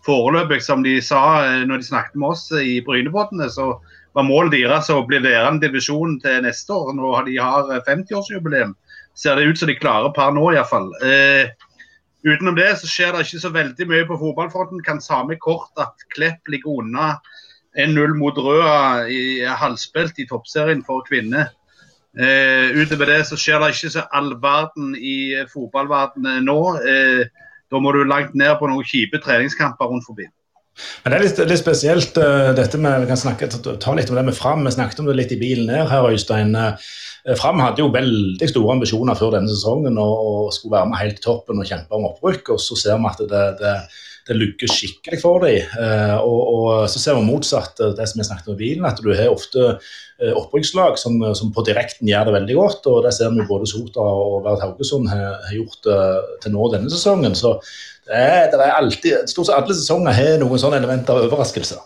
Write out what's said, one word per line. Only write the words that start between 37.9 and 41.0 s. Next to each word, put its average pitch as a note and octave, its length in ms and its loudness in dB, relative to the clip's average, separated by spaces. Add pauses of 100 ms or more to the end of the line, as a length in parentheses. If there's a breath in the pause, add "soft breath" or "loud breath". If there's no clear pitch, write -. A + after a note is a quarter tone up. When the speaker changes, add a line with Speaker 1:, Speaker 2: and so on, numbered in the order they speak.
Speaker 2:
veldig A2+ 560 0
store A#2+ 240 2
ambisjoner A#2+ 400 0
før A2 220 0
denne G2 120 0
sesongen A#2 500 0
og, G#2+ 160 2 (160)
og G#2 220 -2
skulle G#2+ 240 -4
være F#2+ 140 2
med G2+ 80 -4
helt G#2 240 -4